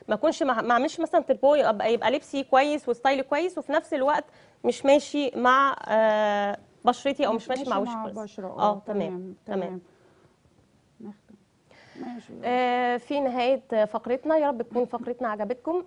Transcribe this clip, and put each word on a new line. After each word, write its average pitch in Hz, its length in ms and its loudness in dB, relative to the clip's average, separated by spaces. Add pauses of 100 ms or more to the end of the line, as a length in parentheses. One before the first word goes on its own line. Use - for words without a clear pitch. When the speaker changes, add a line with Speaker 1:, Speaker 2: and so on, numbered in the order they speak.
Speaker 1:
ما 214 80 0
أكونش 294 280 0
مع-، 233 180 2
ما 233 100 -2
أعملش 254 280 2
مثلًا 320 220 2
تتبون 269 380 4
يبقى، 220 340 2
يبقى 226 180 0
لبسي 277 320 -4
كويس 285 460 2
وستايلي 269 340 0
كويس 339 340 -2
وفي 277 140 -6
نفس 320 220 0
الوقت 285 300 0 (400)
مش 240 220 -2
ماشي 294 500 4
مع، 262 400 4 (120)
آه، 214 720 2 (280)
بشرتي 269 420 0
أو 214 60 0
مش 220 160 -6
Speaker 2:
مش 254 80 -2
Speaker 1:
ماشي 269 120 -6
مع 202 100 0
Speaker 2:
ماشي 247 120 -2
Speaker 1:
وشي 226 60 -8
Speaker 2:
مع 220 60 -8
Speaker 1:
كويس. 208 140 -10
Speaker 2:
البشرة، 208 300 -12
Speaker 1:
آه، - 140 -8 (100)
Speaker 2:
آه، 202 140 -6
Speaker 1:
تمام، 202 140 -4 (100)
Speaker 2:
تمام، 185 260 -10 (100)
Speaker 1:
تمام. 202 140 -4
Speaker 2:
تمام. 180 220 -8 (1200)
نختم. 208 340 -20 (600)
ماشي. 247 380 -14 (100)
Speaker 1:
آه، 247 540 0
في 285 220 -4
نهاية 247 640 0
فقرتنا، 262 520 -2
يا 294 100 2
رب 247 140 -2
تكون 240 240 -2
فقرتنا 247 420 -6
عجبتكم. 247 600 -4